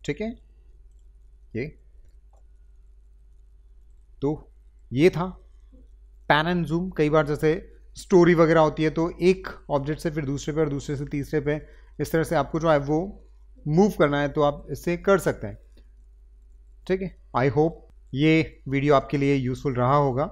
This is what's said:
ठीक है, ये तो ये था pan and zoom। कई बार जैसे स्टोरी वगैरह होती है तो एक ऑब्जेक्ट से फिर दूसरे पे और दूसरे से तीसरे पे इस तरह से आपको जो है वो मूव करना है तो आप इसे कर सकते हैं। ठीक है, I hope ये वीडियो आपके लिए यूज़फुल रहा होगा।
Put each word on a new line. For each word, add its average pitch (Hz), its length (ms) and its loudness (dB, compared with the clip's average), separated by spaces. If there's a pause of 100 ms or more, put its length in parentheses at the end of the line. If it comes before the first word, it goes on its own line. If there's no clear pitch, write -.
ठीक - 160 -8
है, 220 80 -6 (1300)
ये 113 80 -6 (2500)
तो 135 60 -2 (640)
ये 139 200 2
था 170 140 -4 (1040)
pan 151 160 2
and 175 220 -2
zoom। 170 280 -4
कई 151 140 0
बार 156 160 2
जैसे 151 240 0 (460)
स्टोरी 175 380 6
वगैरह 165 260 6
होती 156 220 2
है 156 80 2
तो 160 180 -2 (140)
एक 185 260 2 (220)
ऑब्जेक्ट 147 300 -4
से 170 100 -4
फिर 151 140 -6
दूसरे 139 300 -6
पे 151 60 -2
और 156 80 2
दूसरे 143 280 -6
से 139 100 -8
तीसरे 147 340 -4
पे 147 200 -2 (400)
इस 147 120 -4
तरह 160 120 2
से 160 120 -2
आपको 147 240 -2
जो 165 100 2
है 151 80 4
वो 147 220 -2 (680)
मूव 175 320 4
करना 143 220 2
है 143 80 0
तो 147 140 -2
आप 147 280 0
इसे 175 260 -4
कर 190 220 2
सकते 139 280 -4
हैं। 101 120 -12 (1300)
ठीक 185 140 -2
है, 180 120 -10 (220)
I 131 140 2
hope 156 340 0 (280)
ये 156 560 0
वीडियो 139 260 2
आपके 139 240 0
लिए 139 160 2
यूज़फुल 131 400 -4
रहा 123 220 2
होगा। 143 360 0